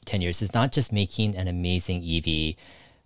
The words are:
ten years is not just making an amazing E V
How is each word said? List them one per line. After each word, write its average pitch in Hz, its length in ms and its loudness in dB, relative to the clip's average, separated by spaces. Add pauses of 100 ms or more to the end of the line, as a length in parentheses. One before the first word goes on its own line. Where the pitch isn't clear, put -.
ten 101 160 -2
years 87 200 0
is 101 140 -2
not 120 160 2
just - 220 0
making 104 420 2
an 92 140 -2
amazing 87 540 0
E 82 180 0
V 78 360 0 (500)